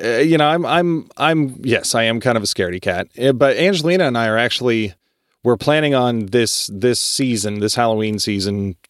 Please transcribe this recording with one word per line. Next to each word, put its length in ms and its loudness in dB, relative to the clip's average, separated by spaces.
uh, 60 -2
you 180 4
know, 80 4
I'm, 180 0
I'm, 540 0
I'm, 440 0
yes, 320 -2
I 100 2
am 140 0
kind 200 0
of 40 -2
a 40 -6
scaredy 340 -4
cat. 280 -4
Uh, 100 4
but 260 2
Angelina 460 2
and 120 0
I 120 0
are 100 0
actually, 560 0
we're 140 2
planning 360 2
on 320 0
this, 460 0
this 260 0
season, 640 -2
this 140 0
Halloween 440 0
season, 580 -2